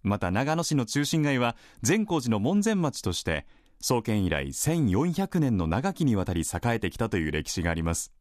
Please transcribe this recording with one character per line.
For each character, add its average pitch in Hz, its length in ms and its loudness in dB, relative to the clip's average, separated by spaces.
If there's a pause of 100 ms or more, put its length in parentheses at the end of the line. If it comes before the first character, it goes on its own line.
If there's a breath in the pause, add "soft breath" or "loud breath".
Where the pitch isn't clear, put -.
ま 104 160 0
た、 92 140 -2
長 135 240 0
野 170 80 0
市 156 120 0
の 127 100 2
中 143 180 -2
心 156 200 0
街 139 160 2
は 117 180 0 (240 loud breath)
善 190 240 2
光 170 160 0
寺 120 100 0
の 107 80 2
門 170 240 2
前 220 120 2
町 160 260 -2
と 95 100 -2
し - 140 -4
て、 78 200 -2 (360 soft breath)
創 120 200 0
建 104 220 0
以 90 60 2
来 69 240 -2
千 156 340 0
四 123 240 2
百 190 300 0
年 123 160 2
の 85 100 0
長 123 240 0
き 170 140 -2
に 120 100 4
わ 95 80 0
た 95 80 -2
り 85 120 0
栄 117 320 -2
え 110 40 -2
て 92 100 -2
き - 80 -12
た 110 120 -2
と 104 80 -2
い 78 100 0
う 76 40 -2
歴 73 200 -4
史 90 120 -4
が 87 60 2
あ 82 40 0
り 82 100 -2
ま 82 120 0
す。 - 260 -8